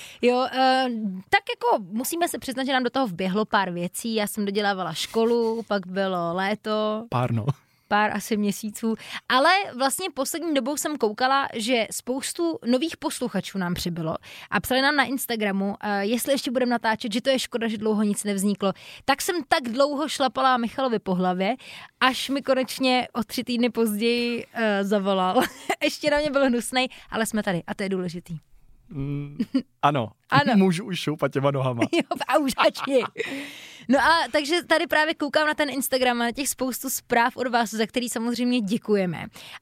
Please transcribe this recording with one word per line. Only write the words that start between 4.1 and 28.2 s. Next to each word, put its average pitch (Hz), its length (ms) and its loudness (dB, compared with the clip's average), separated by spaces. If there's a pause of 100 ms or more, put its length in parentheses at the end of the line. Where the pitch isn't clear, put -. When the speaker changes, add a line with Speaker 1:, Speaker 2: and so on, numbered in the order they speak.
Speaker 1:
Já 208 120 0
jsem 208 180 -4
dodělávala 196 480 0
školu, 226 720 0
pak 202 200 -2
bylo 185 460 -2
léto. 214 760 -2
Speaker 2:
Pár, 123 220 0
no. 113 140 -2 (420)
Speaker 1:
Pár 208 280 4
asi 208 220 -2
měsíců. 208 580 -2 (340)
Ale 269 200 6 (280)
vlastně 269 360 0
poslední 302 400 -4
dobou 269 240 0
jsem 302 200 -4
koukala, 262 560 2
že 233 380 0
spoustu 311 760 -4
nových 254 320 0
posluchačů 240 600 -4
nám 180 160 -2
přibylo 165 420 -4 (360)
a - 80 0
psali 254 220 0
nám 285 140 2
na 285 80 4
Instagramu, 208 760 -2
eh, 202 240 -2
jestli 240 280 0
ještě 285 180 -2
budeme 247 180 0
natáčet, 226 440 -2
že 233 80 0
to - 80 0
je 269 100 2
škoda, 226 280 -4
že 220 100 -4
dlouho 214 260 2
nic 202 200 0
nevzniklo. 196 500 0 (320)
Tak 269 160 2
jsem 370 140 0 (120)
tak 330 160 4
dlouho 277 440 2
šlapala 262 500 2
Michalovi 233 420 0
po 190 160 -2
hlavě, 185 400 0 (440)
až 262 300 2
mi 269 120 -2
konečně 254 720 2
o 233 100 -2
tři - 200 -6
týdny 240 260 0
později, 233 840 0
eh, 208 300 0
zavolal. 196 580 2 (200)
<laughs> - 220 -4
Ještě 302 280 0
na 294 60 4
mě 302 140 0
byl 277 140 2
hnusnej, 254 420 0 (240)
ale 220 140 -2
jsme 214 180 -2
tady 180 240 -2
a - 60 -6
to - 100 -6
je 196 60 -2
důležitý. 175 480 -4 (520)